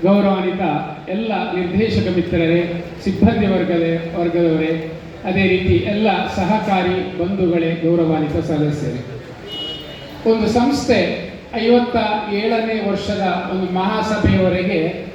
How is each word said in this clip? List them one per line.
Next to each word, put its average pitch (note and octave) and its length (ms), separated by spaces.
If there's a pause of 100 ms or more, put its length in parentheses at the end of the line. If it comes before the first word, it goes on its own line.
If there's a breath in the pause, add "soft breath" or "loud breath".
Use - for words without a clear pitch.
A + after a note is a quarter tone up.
ಗೌರವಾನ್ವಿತ F#3+ 580 (480)
ಎಲ್ಲ A3 220 (240)
ನಿರ್ದೇಶಕ F#3+ 600
ಮಿತ್ರರೇ, E3+ 680 (200)
ಸಿಬ್ಬಂದಿ G3 420
ವರ್ಗದ, E3+ 760
ವರ್ಗದವರೇ, E3 720 (320)
ಅದೇ F#3+ 240
ರೀತಿ F#3 260
ಎಲ್ಲ G3+ 600
ಸಹಕಾರಿ F#3 840
ಬಂಧುಗಳೇ, F3 520
ಗೌರವಾನ್ವಿತ D#3+ 760
ಸದಸ್ಯರೇ, D3 580 (1300)
ಒಂದು G#3+ 160
ಸಂಸ್ಥೆ A#3+ 840 (240)
ಐವತ್ತ A#3+ 400 (380)
ಏಳನೇ A3 580
ವರ್ಷದ F#3 600
ಒಂದು F#3 220
ಮಹಾಸಭೆಯವರೆಗೆ F#3 1400